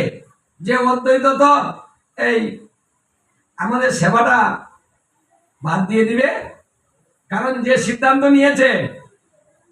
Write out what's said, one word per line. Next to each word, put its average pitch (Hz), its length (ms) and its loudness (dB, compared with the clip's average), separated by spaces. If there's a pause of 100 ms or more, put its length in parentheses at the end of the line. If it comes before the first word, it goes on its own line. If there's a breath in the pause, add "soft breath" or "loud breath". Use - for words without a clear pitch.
(600)
যে 220 160 -2
অদ্বৈত 247 480 0 (120)
তো 190 140 4 (680)
এই 233 240 -2 (1160)
আমাদের 247 340 -2
সেবাটা 220 480 2 (1200)
বাদ 160 260 -4
দিয়ে 220 180 0
দিবে, 240 240 0 (1000)
কারণ 247 300 -4
যে 247 160 0
সিদ্ধান্ত 269 460 0
নিয়েছে 277 460 4 (1040)